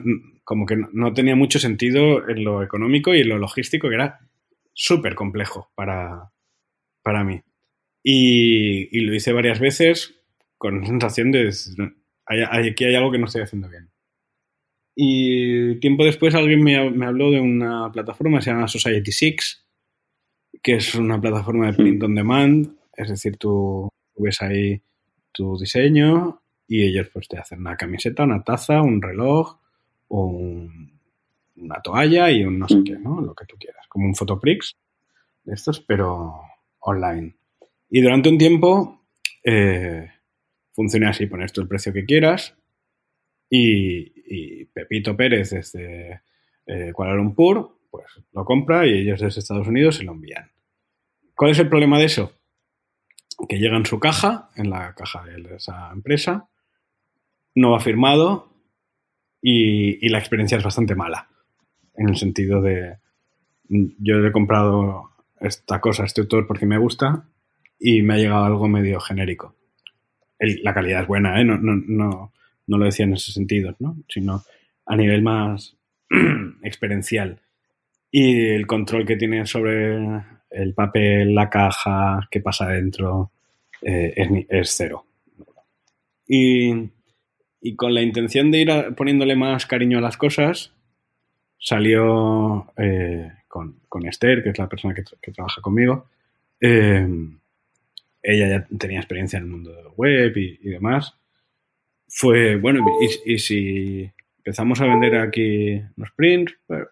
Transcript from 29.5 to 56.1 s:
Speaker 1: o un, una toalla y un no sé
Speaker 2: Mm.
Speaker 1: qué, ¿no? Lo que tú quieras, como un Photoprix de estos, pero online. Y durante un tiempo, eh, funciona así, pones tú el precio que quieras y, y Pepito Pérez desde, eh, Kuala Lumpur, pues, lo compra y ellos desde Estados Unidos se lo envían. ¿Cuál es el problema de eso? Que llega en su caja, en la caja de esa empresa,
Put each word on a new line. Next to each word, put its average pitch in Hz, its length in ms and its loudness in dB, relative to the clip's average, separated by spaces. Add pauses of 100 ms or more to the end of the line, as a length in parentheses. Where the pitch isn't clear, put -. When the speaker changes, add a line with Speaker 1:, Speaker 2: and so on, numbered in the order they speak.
Speaker 1:
o 98 160 -2
un, 85 760 -10 (560)
una 82 260 -14
toalla 151 480 2
y 113 140 2
un 95 160 -2
no 92 80 -4
sé 101 120 6
Speaker 2:
Mm. 98 40 4
Speaker 1:
qué, - 160 -4
¿no? 147 220 -6
Lo - 120 -8
que 104 120 -20
tú - 120 -20
quieras, - 300 -20
como 98 180 -4
un 98 100 0
Photoprix 107 600 -2 (720)
de - 80 -10
estos, 151 260 -6
pero 87 600 -4 (380)
online. 87 580 -6 (520)
Y 131 120 4
durante 131 280 6
un 160 80 6
tiempo, 165 680 4 (360)
eh, 92 640 0 (680)
funciona 107 360 0
así, 104 160 -4
pones 95 280 -8
tú 101 80 -6
el 92 60 -8
precio 98 240 -6
que 95 140 -8
quieras 156 500 2 (920)
y, 98 640 0 (500)
y - 40 -20
Pepito 107 520 -8
Pérez 120 340 0
desde, 87 720 -14 (460)
eh, 87 260 -8
Kuala 98 220 -4
Lumpur, 160 600 2 (120)
pues, - 160 -20 (280)
lo 98 120 -8
compra 143 400 2
y 117 80 4
ellos 98 280 0
desde 104 180 -2
Estados 101 280 -6
Unidos 147 280 2
se - 80 -10
lo 90 80 -12
envían. - 400 -18 (840)
¿Cuál 147 160 4
es 151 80 4
el 165 100 2
problema 147 280 6
de 151 80 6
eso? 135 280 -2 (1120)
Que 98 100 -2
llega 110 200 2
en 110 80 0
su 107 140 -4
caja, 156 560 0
en 104 140 -4
la 90 240 -8
caja 87 320 -16
de 85 300 -20
esa 87 360 -16
empresa, 147 560 -4 (1080)